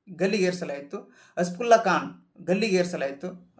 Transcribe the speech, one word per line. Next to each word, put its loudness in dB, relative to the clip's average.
ಗಲ್ಲಿಗೇರಿಸಲಾಯಿತು, -2
ಹಸ್ಬುಲ್ಲಾ 4
ಖಾನ್ -2
ಗಲ್ಲಿಗೇರಿಸಲಾಯಿತು, -2